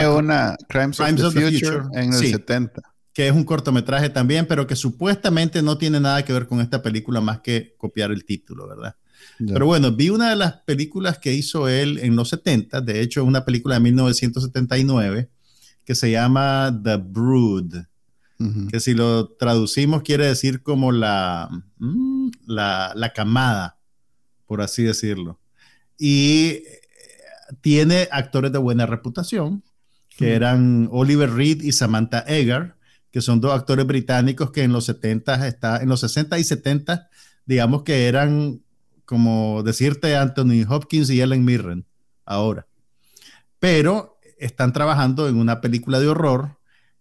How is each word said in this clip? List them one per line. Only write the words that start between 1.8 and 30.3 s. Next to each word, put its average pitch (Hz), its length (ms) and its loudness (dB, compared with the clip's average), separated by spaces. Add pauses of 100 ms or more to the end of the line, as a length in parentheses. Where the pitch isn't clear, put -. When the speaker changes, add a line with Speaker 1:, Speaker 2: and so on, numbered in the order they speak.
Speaker 1:
Future. 127 200 -6
Speaker 2:
en 123 120 0
el 123 40 2
Speaker 1:
Sí. 123 120 2
Speaker 2:
setenta. 117 500 -4 (320)
Speaker 1:
Que 139 160 0
es 139 60 2
un 160 100 2
cortometraje 139 680 0
también, 143 360 0
pero 143 200 0
que 127 100 -4
supuestamente 165 880 0
no 151 160 0
tiene 151 220 0
nada 139 240 2
que 135 100 -2
ver 123 120 -2
con 120 140 -2
esta 120 220 -2
película 110 400 -4
más 110 180 -4
que 117 380 -4
copiar 104 320 -6
el 101 160 -6
título, 85 420 -10
¿verdad? 52 260 -16 (440)
Speaker 2:
Ya. 104 160 -4
Speaker 1:
Pero 139 120 2
bueno, 147 260 4
vi 143 180 0
una 226 200 2
de 214 60 0
las 185 160 0 (140)
películas 156 520 -4
que 131 140 -4
hizo 143 360 -2
él 143 300 0
en 120 160 0
los 117 140 0
setenta, 135 540 -2
de 110 180 -2
hecho, 127 220 -2
es 127 40 0
una 131 180 2
película 127 320 -2
de 117 40 4
mil 120 140 4
novecientos 127 500 0
setenta 127 340 -2
y 135 60 2
nueve, 117 460 0 (540)
que 123 100 -6
se 117 160 0
llama 131 720 2
The 110 120 0
Brood, 98 800 0 (640)
Speaker 2:
Ujú. 107 300 -4
Speaker 1:
que 113 120 -4
si 127 140 0
lo 113 360 2
traducimos 127 720 0
quiere 147 240 2
decir 135 360 0
como 131 300 0
la, 95 560 0 (300)
mm, 262 500 -4 (180)
la, 101 480 -4
la 113 200 -4
camada, 107 640 -2 (680)
por 104 140 -6
así 104 220 -4
decirlo. 104 580 -4 (580)
Y, 147 500 2
eh, - 320 -10 (840)
tiene 156 480 4
actores 135 420 -2
de 139 60 -2
buena 120 260 0
reputación, 165 800 -6 (560)
que 127 80 0
Speaker 2:
Ujú. 113 80 4